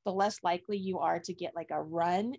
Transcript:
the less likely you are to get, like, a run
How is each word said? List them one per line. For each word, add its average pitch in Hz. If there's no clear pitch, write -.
the 196
less 196
likely 180
you 190
are 165
to 175
get, 175
like, 165
a 151
run 175